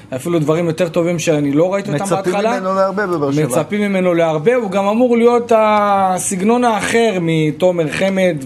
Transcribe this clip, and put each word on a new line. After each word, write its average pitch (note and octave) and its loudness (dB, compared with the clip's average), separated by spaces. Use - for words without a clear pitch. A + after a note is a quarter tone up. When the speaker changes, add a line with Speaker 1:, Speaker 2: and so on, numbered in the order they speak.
Speaker 1:
אפילו E3+ -2
דברים D#3 0
יותר E3 -2
טובים E3+ -2
שאני D3+ 0
לא F3 2
ראיתי G3+ -4
אותם C#3+ -2
Speaker 2:
מצפים F#3 -2
Speaker 1:
בהתחלה. G#3 0
Speaker 2:
ממנו F#3 -4
להרבה F#3+ 0
בבאר D3 -2
שבע. D3 0
Speaker 1:
מצפים D#3 -2
ממנו F#3+ 0
להרבה, E3 2
הוא A#3 -2
גם G3 -2
אמור A#3 2
להיות A#3 2
הסגנון G3+ 2
האחר A3 0
מתומר D#3+ 0
חמד F#3+ 0